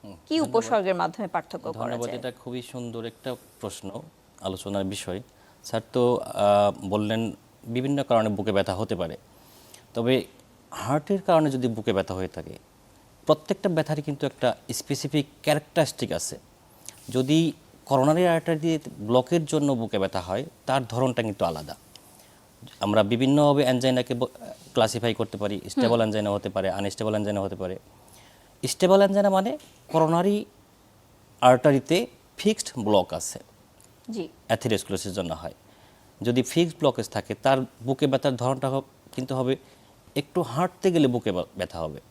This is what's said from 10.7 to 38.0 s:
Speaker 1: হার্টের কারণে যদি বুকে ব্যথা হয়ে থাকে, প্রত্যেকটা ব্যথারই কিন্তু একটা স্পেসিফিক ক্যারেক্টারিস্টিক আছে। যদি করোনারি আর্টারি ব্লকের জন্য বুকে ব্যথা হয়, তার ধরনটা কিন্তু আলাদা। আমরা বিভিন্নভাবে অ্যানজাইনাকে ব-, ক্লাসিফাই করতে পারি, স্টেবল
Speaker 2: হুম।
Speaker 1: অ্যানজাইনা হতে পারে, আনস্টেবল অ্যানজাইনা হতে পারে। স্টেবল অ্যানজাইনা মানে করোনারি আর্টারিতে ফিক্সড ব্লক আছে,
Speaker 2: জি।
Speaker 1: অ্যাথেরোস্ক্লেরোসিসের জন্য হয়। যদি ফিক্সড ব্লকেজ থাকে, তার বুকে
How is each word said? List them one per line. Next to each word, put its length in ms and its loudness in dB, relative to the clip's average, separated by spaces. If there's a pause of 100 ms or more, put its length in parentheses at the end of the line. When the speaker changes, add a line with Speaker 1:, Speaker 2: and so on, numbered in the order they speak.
Speaker 1:
হার্টের 500 -2
কারণে 300 4
যদি 160 0
বুকে 260 -2
ব্যথা 200 0
হয়ে 140 -4
থাকে, 300 -12 (680)
প্রত্যেকটা 440 0
ব্যথারই 320 0
কিন্তু 240 -4
একটা 300 0 (180)
স্পেসিফিক 540 -2 (140)
ক্যারেক্টারিস্টিক 680 0
আছে। 280 -6 (680)
যদি 420 2 (340)
করোনারি 420 4
আর্টারি 520 0 (200)
ব্লকের 460 2
জন্য 260 0
বুকে 280 -2
ব্যথা 220 0
হয়, 240 -4 (200)
তার 200 0
ধরনটা 360 0
কিন্তু 240 -2
আলাদা। 300 -6 (1040)
আমরা 240 4
বিভিন্নভাবে 600 4
অ্যানজাইনাকে 500 0
ব-, 120 -2 (480)
ক্লাসিফাই 400 2
করতে 240 -4
পারি, 320 -4
স্টেবল 200 2
Speaker 2:
হুম। 80 4
Speaker 1:
অ্যানজাইনা 340 0
হতে 180 -4
পারে, 220 -2
আনস্টেবল 400 -4
অ্যানজাইনা 300 -2
হতে 140 -6
পারে। 240 -8 (880)
স্টেবল 300 4
অ্যানজাইনা 320 4
মানে 280 0 (300)
করোনারি 580 2 (960)
আর্টারিতে 680 4 (300)
ফিক্সড 300 0 (120)
ব্লক 340 2
আছে, 260 -8 (680)
Speaker 2:
জি। 180 -8 (200)
Speaker 1:
অ্যাথেরোস্ক্লেরোসিসের 640 -2
জন্য 200 -4
হয়। 200 -12 (680)
যদি 220 2
ফিক্সড 360 0
ব্লকেজ 300 0
থাকে, 260 -6
তার 220 2 (260)
বুকে 240 0